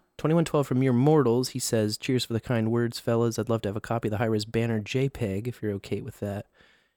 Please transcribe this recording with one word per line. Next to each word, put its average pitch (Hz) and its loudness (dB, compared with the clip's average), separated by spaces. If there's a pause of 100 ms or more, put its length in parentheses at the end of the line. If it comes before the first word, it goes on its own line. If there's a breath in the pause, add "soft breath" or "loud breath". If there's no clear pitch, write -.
(180)
Twenty-one 160 2
twelve 147 0
from 127 2
Mere 131 4
Mortals. 127 4
He 127 -8
says, 110 0
"Cheers 127 0
for - -6
the 110 0
kind 113 0
words, 117 0
fellas. 117 0
I'd 113 -4
love 113 0
to 104 -2
have 98 -4
a 107 -4
copy 117 -4
of 104 0
the 104 -2
high-res 110 0
banner 113 -2
J 131 -2
peg, 104 -4
if - -10
you're 104 -4
okay 101 -6
with 110 -14
that. 101 -6 (500 soft breath)